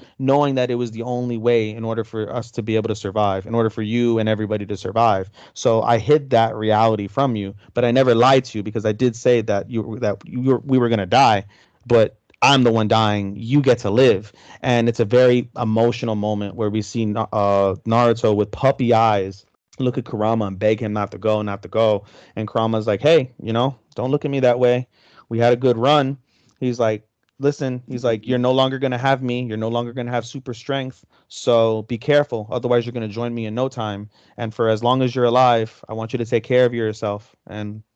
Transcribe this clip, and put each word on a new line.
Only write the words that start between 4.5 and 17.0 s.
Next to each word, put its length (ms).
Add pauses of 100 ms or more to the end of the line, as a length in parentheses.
to 100
survive. 540 (240)
So 280
I 160
hid 320
that 260
reality 500
from 300
you, 180 (200)
but 100
I 80
never 220
lied 320
to 120
you 40
because 220
I 80
did 220
say 280
that 280
you, 300
that 260
you 140
were, 180
we 200
were 100
gonna 180
die, 380 (420)
but 320 (240)
I'm 200
the 100
one 160
dying. 480
You 240
get 200
to 100
live." 420 (300)
And 260
it's 120
a 40
very 520
emotional 600
moment 400
where 140
we 120
see 240